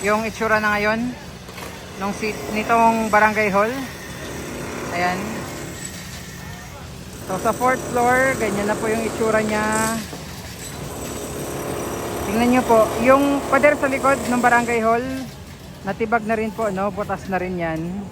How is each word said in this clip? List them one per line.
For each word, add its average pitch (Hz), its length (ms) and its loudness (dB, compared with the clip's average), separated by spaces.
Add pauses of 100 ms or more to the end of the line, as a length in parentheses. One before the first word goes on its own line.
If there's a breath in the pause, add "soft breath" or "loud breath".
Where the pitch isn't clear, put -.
yung 214 240 2
itsura 214 320 2
na 214 160 2
ngayon 220 320 0 (960)
nung 202 80 -2
si-, 214 240 -4 (160)
nitong 226 560 4
barangay 214 480 4
hall. 214 160 4 (1300)
Ayan. 180 160 2 (2000)
So, 190 160 -4
sa 220 160 2
fourth 247 240 2 (160)
floor, 254 400 4
ganyan 202 320 0
na 214 80 2
po 220 160 -2
yung 226 160 0
itsura 220 400 2
niya. 214 480 0 (2250)
Tingnan 233 240 4
nyo 247 160 4
po, 220 160 8 (160)
yung 277 480 6
pader 285 320 6
sa 285 80 2
likod 269 400 2
ng 240 160 2
barangay 240 400 4
hall, 240 240 2 (800)
natibag 220 400 0
na 226 80 2
rin 220 160 -2
po, 220 160 -2
no? 196 240 0
Butas 196 400 -4
na 185 80 0
rin 180 160 -4
yan. 165 240 -2 (320)